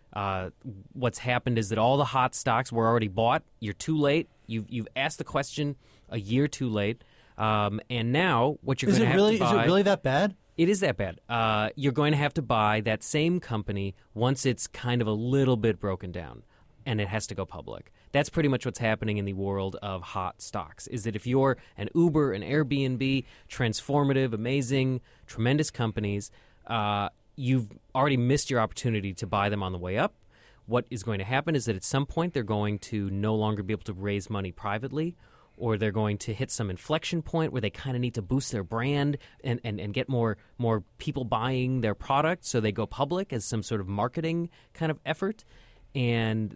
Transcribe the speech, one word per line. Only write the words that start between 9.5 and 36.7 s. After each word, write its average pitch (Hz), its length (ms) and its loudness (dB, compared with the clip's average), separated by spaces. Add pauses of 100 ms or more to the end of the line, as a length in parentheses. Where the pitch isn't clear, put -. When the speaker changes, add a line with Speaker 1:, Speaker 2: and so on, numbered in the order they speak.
Speaker 2:
it - 40 4
really 185 180 6
that 196 200 2
bad? 165 320 2 (220)
Speaker 1:
It 165 120 4
is 202 100 2
that 151 160 2
bad. 92 320 -4
Uh, 110 480 2
you're 139 160 2
going 147 220 2
to 147 40 2
have 143 180 0
to 165 60 -2
buy 107 400 4
that 107 220 0
same 165 380 2
company 98 520 -4 (200)
once 127 320 2
it's 123 220 0
kind 120 340 -2
of 107 60 2
a 110 40 0
little 123 460 4
bit 104 220 2
broken 95 340 -4
down 65 300 -12 (420)
and 110 160 0
it 98 80 -2
has 107 180 -2
to 98 80 -8
go 95 100 -4
public. - 460 -14 (220)
That's 143 160 2
pretty 156 180 2
much 131 180 2
what's 123 140 -4
happening 107 380 0
in 101 80 -2
the 98 80 -2
world 98 480 -2
of 95 200 -6
hot 92 400 -6
stocks, - 460 -8
is 113 160 -6
that 107 140 -4
if 113 100 -6
you're 131 300 4 (200)
an 101 160 -6
Uber, 151 380 4
an 98 120 -4
Airbnb, 135 840 0 (240)
transformative, 135 840 0
amazing, 131 720 0 (260)
tremendous 135 440 2
companies, 104 600 -2 (360)
uh, 104 420 0 (260)
you've 127 320 0 (260)
already 139 220 4
missed 127 340 2
your 123 120 2
opportunity 107 540 -2
to 104 120 -8
buy 101 220 2
them 104 120 0
on 92 120 -2
the 90 40 -6
way 90 200 -4
up. 175 160 0 (540)
What 120 220 0
is 117 140 -8
going 107 160 -2
to 95 60 -4
happen 143 300 0
is 131 100 0
that 110 100 0
at 92 80 -6
some 135 220 0
point 170 280 -2
they're 127 100 -2
going 104 360 0
to 101 300 -4
no 104 260 0
longer 107 260 0
be 98 120 -4
able 101 100 -6
to 107 100 -8
raise 101 360 -4
money 95 240 -4
privately, 135 640 -4 (400)
or 113 200 0
they're 107 140 0
going 104 280 0
to - 140 -6
hit 127 180 -4
some 107 180 0
inflection 156 520 -2